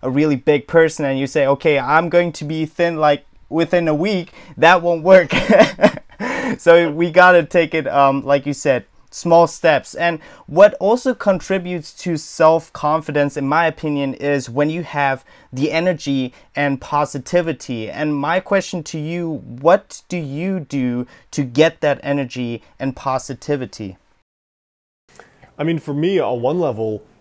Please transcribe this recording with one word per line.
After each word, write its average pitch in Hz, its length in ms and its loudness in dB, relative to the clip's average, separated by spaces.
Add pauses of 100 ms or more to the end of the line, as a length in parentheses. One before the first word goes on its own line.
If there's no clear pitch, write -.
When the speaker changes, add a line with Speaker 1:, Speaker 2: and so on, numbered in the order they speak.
Speaker 1:
a 131 80 -4
really 147 260 2
big 147 300 0
person 160 400 2
and 135 120 -2
you 135 80 -2
say, 139 200 0
"Okay, 139 320 2
I'm 156 320 2
going 175 220 2
to - 120 -12
be 156 220 -4
thin, 170 320 -2
like, 151 260 2 (240)
within 165 380 0
a 151 80 0
week," 180 380 -2 (240)
that 170 260 4
won't 170 220 -2
work. 180 260 6
<laughs> - 1300 2
So 170 320 6
we 165 200 -2
gotta 180 340 6
take 165 300 0
it, 156 120 -2
um, 139 380 2
like 143 220 0
you 147 60 -4
said, 131 340 0 (240)
small 170 360 4
steps. - 480 0
And 165 260 -2 (260)
what 185 280 6
also 240 400 -2
contributes 180 800 -4
to 170 220 -4
self-confidence, 156 1200 0
in 139 100 -4
my 160 200 0
opinion, 147 480 -4
is 139 360 -4
when 147 200 -2
you 165 120 -6
have 139 420 -4 (280)
the 135 180 -4
energy 143 600 -2 (240)
and 139 240 -2
positivity. 147 1120 -4
And 151 260 -4
my 156 240 -2
question 185 440 -4
to - 140 -10
you, 165 440 -8 (180)
what 175 480 0
do 180 80 -6
you 170 440 -6
do 127 460 -4 (240)
to 143 140 -4
get 143 380 -6
that 143 200 -4
energy 127 600 -8 (160)
and 135 180 -8
positivity? 131 1000 -8 (1600)
Speaker 2:
I 151 60 -6
mean, 165 140 -2
for 147 160 -8
me, 175 240 0
on 120 240 -2
one 147 160 0
level, 110 440 -4 (180)